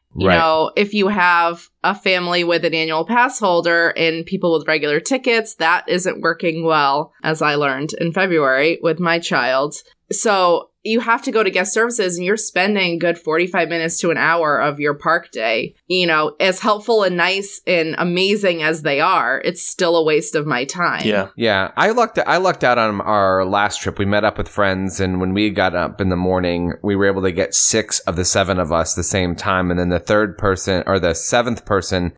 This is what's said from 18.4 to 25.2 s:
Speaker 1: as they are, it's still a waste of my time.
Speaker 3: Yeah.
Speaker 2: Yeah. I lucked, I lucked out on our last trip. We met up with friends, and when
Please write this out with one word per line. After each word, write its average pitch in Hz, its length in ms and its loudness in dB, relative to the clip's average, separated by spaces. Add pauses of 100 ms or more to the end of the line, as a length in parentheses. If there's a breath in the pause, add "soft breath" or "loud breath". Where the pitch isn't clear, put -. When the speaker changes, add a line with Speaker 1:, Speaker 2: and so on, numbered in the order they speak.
Speaker 1:
as 151 220 -2
they 143 160 0
are, 151 440 0
it's 175 220 -2
still 170 320 0
a 165 80 2
waste 151 300 0
of 147 100 0
my 131 180 -2
time. 143 400 -4
Speaker 3:
Yeah. 101 320 0
Speaker 2:
Yeah. 101 400 0
I 170 140 2
lucked, 233 300 0
I 156 180 0
lucked 180 260 0
out 123 140 4
on 107 240 0
our 95 440 2
last 101 360 0
trip. 98 160 -6
We 104 80 0
met 101 180 2
up 104 140 0
with 98 100 -6
friends, 95 520 -2
and 92 200 0
when 92 140 -2